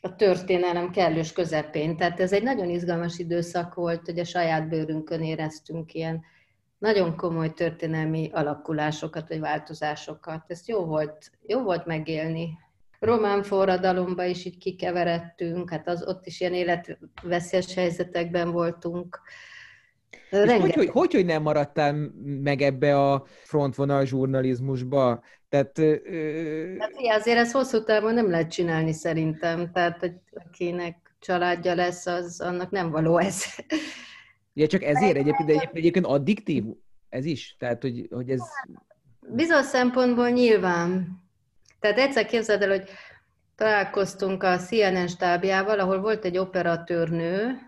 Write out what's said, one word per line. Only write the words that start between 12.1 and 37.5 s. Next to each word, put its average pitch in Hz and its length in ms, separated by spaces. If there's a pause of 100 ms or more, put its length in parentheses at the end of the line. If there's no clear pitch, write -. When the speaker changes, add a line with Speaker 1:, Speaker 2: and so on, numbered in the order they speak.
Speaker 1:
Román 214 440
forradalomba 185 840
is 180 200
így 180 140
kikeveredtünk, 175 1120
hát 160 180
az, 175 180
ott 185 200
is 170 140
ilyen 180 140
életveszélyes 175 1200
helyzetekben 175 800
voltunk. 175 680 (920)
Speaker 2:
És - 80 (120)
hogy, 202 140
Speaker 1:
Rengeteg- 214 300
Speaker 2:
hogy, - 140
hogy, 330 260
hogy 202 100
nem 156 180
maradtál 151 680 (140)
meg 139 380
ebbe 139 360 (120)
a 135 160
frontvonal 139 800
zsurnalizmusba? 131 1160 (260)
Tehát, 143 300
ö, 156 160 (100)
ö, 160 760
Speaker 1:
Hát, 214 180
ugye, 240 180
azért 226 240
ezt 233 140
hosszú 247 320
távon 220 300
nem 226 160
lehet 165 200
csinálni 160 420
szerintem, 165 800
tehát, 175 260
hogy 180 140 (200)
akinek 175 840
családja 175 560
lesz, 180 320
az, 175 340
annak 180 300
nem 180 200
való 160 280
ez. 185 260 (1120)
Speaker 2:
Ja, 151 120
csak 165 160
ezért 156 280
Speaker 1:
Egy- 147 60
Speaker 2:
egyébként, 151 320
egyébként, 165 280
egyébként 170 300
addiktív 143 580 (440)
ez 131 160
is? 151 340